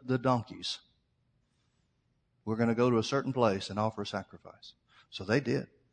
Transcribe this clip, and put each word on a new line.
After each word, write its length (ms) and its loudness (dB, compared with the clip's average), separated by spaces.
the 140 0
donkeys. 600 -2
"We're 120 -4
gonna 180 2
go 160 4
to 80 4
a 40 4
certain 300 -2
place 380 2
and 80 -4
offer 240 -2
a 40 -6
sacrifice." 680 -12
So 160 -14
they 160 2
did. 280 -2